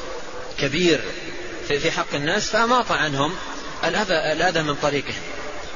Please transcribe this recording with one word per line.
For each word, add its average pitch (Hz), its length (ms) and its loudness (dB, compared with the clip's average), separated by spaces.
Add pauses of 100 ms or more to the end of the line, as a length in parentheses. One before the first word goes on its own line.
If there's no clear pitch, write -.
(580)
كبير 147 420 4 (680)
في، 143 120 2
في 156 100 0
حق 170 240 -2
الناس، 165 360 0
فأماط 233 420 4
عنهم 147 440 2 (480)
الأذى، 175 480 2
الأذى 165 300 4
من 147 120 0
طريقهم، 143 480 0 (540)